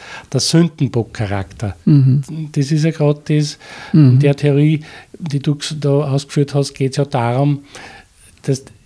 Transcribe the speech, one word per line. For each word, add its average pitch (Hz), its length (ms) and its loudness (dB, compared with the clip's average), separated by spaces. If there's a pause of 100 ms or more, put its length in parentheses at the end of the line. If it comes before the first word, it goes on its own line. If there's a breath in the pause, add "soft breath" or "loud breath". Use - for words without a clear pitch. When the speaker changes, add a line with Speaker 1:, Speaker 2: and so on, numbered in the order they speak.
(320 loud breath)
Speaker 1:
der 127 80 0
Sündenbock-Charakter. 110 1400 -2
Speaker 2:
Mhm. 139 380 4 (300)
Speaker 1:
Das 139 180 -2
ist 156 140 0
ja 165 60 2
gerade 147 360 0
das, 151 320 -2 (340 loud breath)
Speaker 2:
Mhm. 147 180 6
Speaker 1:
in 123 100 4
der 143 160 4
Theorie, 147 440 2 (380 loud breath)
die 143 220 -6
du 147 140 -2
gs-, 151 260 -10
da 139 100 0 (220)
ausgeführt 139 420 -2
hast, 143 200 -2
geht's 135 240 -4
ja 143 60 0
darum, 139 600 -2 (800 loud breath)
dass 135 220 -4 (200)